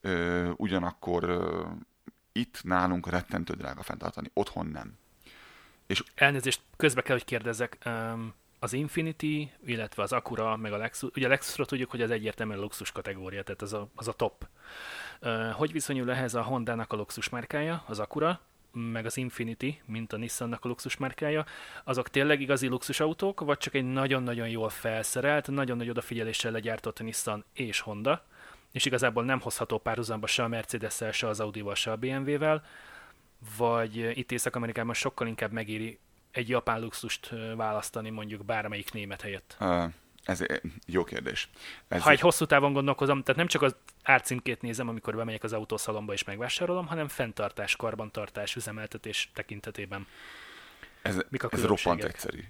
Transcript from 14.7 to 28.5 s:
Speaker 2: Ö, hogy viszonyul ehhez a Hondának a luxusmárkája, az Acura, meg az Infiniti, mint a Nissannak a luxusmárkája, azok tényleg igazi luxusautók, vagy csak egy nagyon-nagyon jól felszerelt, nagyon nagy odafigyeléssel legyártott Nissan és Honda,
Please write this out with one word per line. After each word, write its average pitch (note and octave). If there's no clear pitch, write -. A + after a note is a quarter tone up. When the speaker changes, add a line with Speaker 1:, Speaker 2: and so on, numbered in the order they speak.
Speaker 2:
Ö, A2+
hogy D3
viszonyul C3+
ehhez B2
a A#2
Hondának A#2
a A#2
luxusmárkája, D3
az G#2+
Acura, D#3
meg A#2
az A2+
Infiniti, B2+
mint A2+
a A2
Nissannak A#2
a B2
luxusmárkája, D3
azok B2+
tényleg C#3+
igazi C3
luxusautók, E3
vagy D3
csak -
egy C3+
nagyon-nagyon B2+
jól A2+
felszerelt, B2
nagyon C3+
nagy A#2+
odafigyeléssel A2+
legyártott A2+
Nissan A2
és A2+
Honda, A2